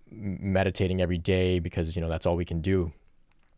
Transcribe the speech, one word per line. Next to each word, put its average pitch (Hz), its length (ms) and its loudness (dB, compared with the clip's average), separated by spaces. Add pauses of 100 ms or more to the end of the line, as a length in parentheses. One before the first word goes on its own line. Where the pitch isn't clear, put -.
(100)
m-, 101 300 -8
meditating 95 640 2
every 87 160 2
day 92 400 2
because, 85 360 -4
you 87 60 -4
know, 82 80 -2
that's 80 160 -4
all 87 120 2
we 87 80 -2
can 82 180 -4
do. 90 300 0 (640)